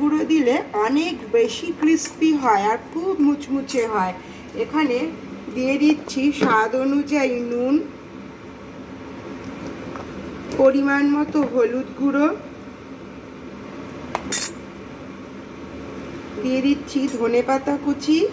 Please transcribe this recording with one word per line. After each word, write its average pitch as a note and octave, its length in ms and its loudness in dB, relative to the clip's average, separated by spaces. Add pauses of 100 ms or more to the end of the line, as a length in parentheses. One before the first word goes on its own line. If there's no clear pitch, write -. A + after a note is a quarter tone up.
গুঁড়ো D4+ 220 4 (100)
দিলে C4+ 220 6 (320)
অনেক D#4+ 280 2 (220)
বেশি A#3 320 2 (120)
ক্রিস্পি D#4+ 500 4 (120)
হয় G4 300 4
আর - 60 0 (120)
খুব F4 220 0 (140)
মুচমুচে C4+ 640 0
হয়। F#3 220 0 (480)
এখানে C4+ 360 0 (560)
দিয়ে B3+ 280 2
দিচ্ছি D4 400 2 (180)
স্বাদ A3 300 4 (140)
অনুযায়ী C#4 520 2 (140)
নুন, B3 240 2 (2750)
পরিমাণ C#4 420 6 (140)
মতো D4+ 220 0 (140)
হলুদ B3 360 2 (120)
গুঁড়ো, C#4 260 4 (4000)
দিয়ে B3+ 240 2
দিচ্ছি C#4+ 340 0 (180)
ধনেপাতা B3 560 2 (100)
কুচি D4 340 2 (140)